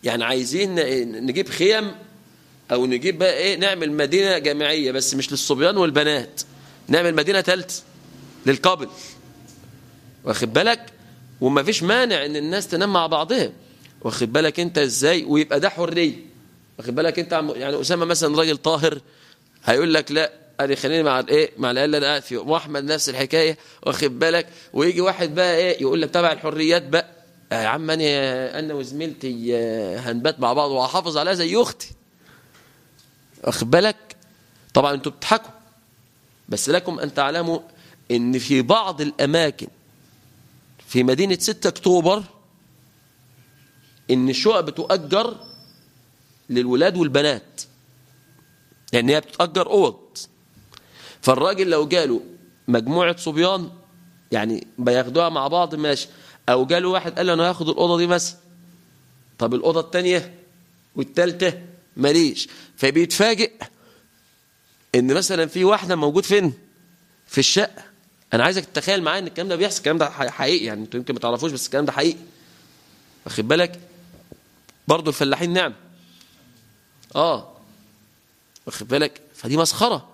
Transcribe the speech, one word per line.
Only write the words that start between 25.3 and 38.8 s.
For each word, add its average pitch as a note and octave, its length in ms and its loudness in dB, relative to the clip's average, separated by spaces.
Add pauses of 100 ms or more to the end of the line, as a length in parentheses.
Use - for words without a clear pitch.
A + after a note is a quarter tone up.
بقى F3 220 2
إيه، F3+ 240 0
يقول C#3 200 0
لك: D3+ 80 -2
"تبع F3 220 2
الحريات D#3 520 0
بقى"، D3+ 240 -2 (440)
آه A2+ 100 -2
يا G#2+ 60 -2
عم، D#3 240 -2
أنا، C#3 680 -2
أنا D#3 140 -8
وزميلتي، C3 840 -6
آه، A2 420 -2
هنبات B2 400 -2
مع B2 140 2
بعض C#3+ 180 0
وهحافظ D3+ 460 -2
عليها E3+ 160 0
زي F3 220 -2
أختي، - 360 0 (1500)
واخد A#2 280 -2
بالك؟ G3 440 2 (580)
طبعًا C#3+ 200 4
أنتوا C#3 180 -6
بتضحكوا، - 400 -2 (960)
بس - 200 -4
لكم F3+ 300 0
أن C#3+ 140 -6
تعلموا D#3+ 460 -2 (520)
إن A#2+ 280 2
في C3 220 2
بعض F#3 400 0